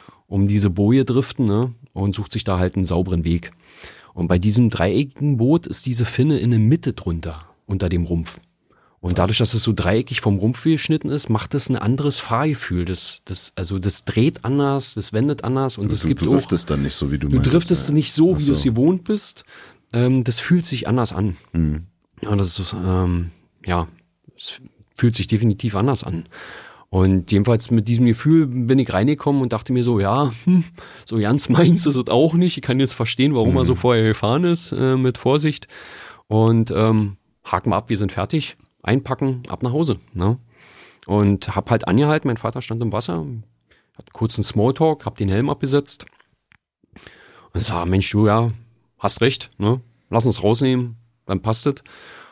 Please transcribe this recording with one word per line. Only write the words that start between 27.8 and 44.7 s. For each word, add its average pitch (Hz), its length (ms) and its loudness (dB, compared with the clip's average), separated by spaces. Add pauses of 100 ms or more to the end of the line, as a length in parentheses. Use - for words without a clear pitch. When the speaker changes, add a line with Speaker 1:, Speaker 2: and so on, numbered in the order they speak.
Speaker 1:
diesem 120 180 4
Gefühl 151 400 4
bin 123 320 0
ich 127 140 0
reingekommen 139 500 0
und 123 100 -2
dachte 110 200 -4
mir 123 120 2
so, 117 160 2
„Ja, 120 320 0 (120)
hm, 180 200 4 (400)
so 117 140 -4
ganz 113 300 0
<laughs> - 20 -2
meins 170 360 6
ist 139 100 2
es 123 120 -2
auch 147 260 4
nicht. 175 220 2
Ich 139 60 -8
kann 131 180 0
jetzt 131 140 0
verstehen, 131 400 0
warum 107 220 4
er 131 60 4
Speaker 2:
Mhm. - 40 2
Speaker 1:
so - 100 2
vorher 117 280 2
gefahren 110 400 0
ist, 170 280 0
äh, 131 240 2
mit 127 220 0
Vorsicht. 147 500 0 (580)
Und, 113 480 4
ähm, 107 440 0 (260)
haken 92 260 -2
wir 90 60 2
ab, 110 140 -4
wir 104 80 -2
sind 101 140 -2
fertig, 135 440 -4 (260)
einpacken, 131 640 -2
ab - 160 -8
nach 120 80 -2
Hause“, 143 240 0 (180)
ne? 104 240 0 (680)
Und 101 500 2
hab - 160 -4
halt - 160 0
angehalten, 147 400 2
mein 113 80 0
Vater 117 260 -6
stand 113 200 -8
im 107 100 -2
Wasser, 156 340 -6 (720)
hat - 140 -20
kurz - 260 -4
einen 107 60 -2
Smalltalk, 135 600 0